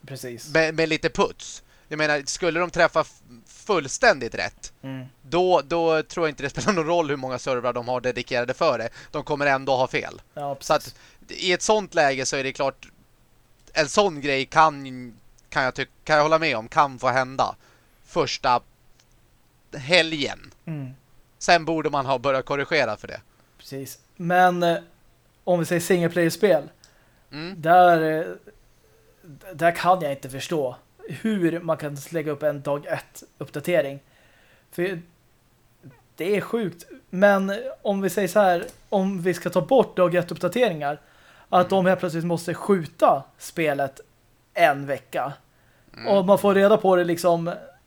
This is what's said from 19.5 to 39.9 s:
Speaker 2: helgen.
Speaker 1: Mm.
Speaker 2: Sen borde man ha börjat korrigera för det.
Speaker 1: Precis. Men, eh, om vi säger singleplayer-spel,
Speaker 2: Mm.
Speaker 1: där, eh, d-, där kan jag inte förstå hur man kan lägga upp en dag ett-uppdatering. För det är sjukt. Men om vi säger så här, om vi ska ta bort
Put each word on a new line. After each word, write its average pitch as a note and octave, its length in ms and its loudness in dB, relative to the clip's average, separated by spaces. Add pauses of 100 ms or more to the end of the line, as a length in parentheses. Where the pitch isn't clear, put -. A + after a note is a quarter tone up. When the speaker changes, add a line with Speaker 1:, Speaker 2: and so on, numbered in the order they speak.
Speaker 2:
helgen. D3+ 720 -2 (140)
Speaker 1:
Mm. C#3+ 260 -10 (480)
Speaker 2:
Sen E3+ 260 4
borde D#3 260 -2
man C#3 160 -2
ha C3+ 120 0
börjat C3 260 0
korrigera C#3 520 -2
för - 120 -18
det. - 120 -14 (380)
Speaker 1:
Precis. C3+ 400 -14 (180)
Men, F3+ 460 4
eh, E3+ 140 4 (680)
om F3 140 2
vi D#3+ 80 0
säger E3+ 140 0
singleplayer-spel, E3+ 880 2 (640)
Speaker 2:
Mm. E3 300 -10
Speaker 1:
där, F3 400 8 (180)
eh, F3+ 60 -6 (960)
d-, D3 320 -20
där E3 220 4
kan F3+ 260 2
jag C#3+ 100 -2
inte C#3 180 -10
förstå C3 460 -4 (320)
hur E3+ 520 -2
man E3 160 -2
kan D3 200 -10 (140)
lägga D#3 220 -4
upp C#3+ 100 -8
en C#3+ 200 -2
dag D3 240 -4
ett-uppdatering. C#3+ 1120 -4 (720)
För F3 300 -6 (1120)
det G3+ 200 -2
är - 40 2
sjukt. - 440 -6 (260)
Men G3 440 2 (280)
om G3 180 -2
vi F#3+ 100 0
säger F#3+ 180 -2
så G#3+ 120 2
här, F3+ 260 4 (220)
om F#3+ 340 -2
vi F3 120 0
ska F3 160 -6
ta F#3 100 0
bort A3+ 360 2